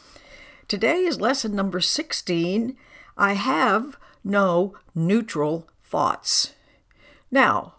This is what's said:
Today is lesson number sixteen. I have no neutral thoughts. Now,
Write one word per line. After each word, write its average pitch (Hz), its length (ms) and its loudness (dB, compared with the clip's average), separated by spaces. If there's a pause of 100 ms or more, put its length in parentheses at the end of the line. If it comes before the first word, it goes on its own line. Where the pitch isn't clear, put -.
(680)
Today 233 300 0
is 330 220 0
lesson 220 360 -2
number 190 240 -2
sixteen. 190 960 -2 (400)
I 202 160 0
have 247 640 0 (240)
no 190 520 2 (200)
neutral 165 760 0 (140)
thoughts. - 720 0 (760)
Now, 175 460 2